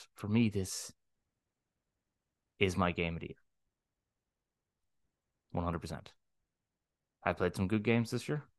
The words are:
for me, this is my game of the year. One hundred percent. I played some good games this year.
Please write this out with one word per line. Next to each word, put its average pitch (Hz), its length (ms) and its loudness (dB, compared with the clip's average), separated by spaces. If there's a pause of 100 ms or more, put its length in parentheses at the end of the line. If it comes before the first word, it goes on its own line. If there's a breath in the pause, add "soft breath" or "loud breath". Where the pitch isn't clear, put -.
(160)
for 101 140 -6
me, 113 180 6
this 98 460 -4 (1600)
is 92 200 2
my 87 160 2
game 85 220 -2
of 82 40 -8
the 82 80 -10
year. - 80 -14 (2250)
One 87 140 -2
hundred 85 140 -2
percent. - 340 -10 (1080)
I 92 120 2
played 87 200 0
some 95 140 0
good 104 160 2
games 113 280 2
this 120 180 -4
year. 147 160 -4 (120)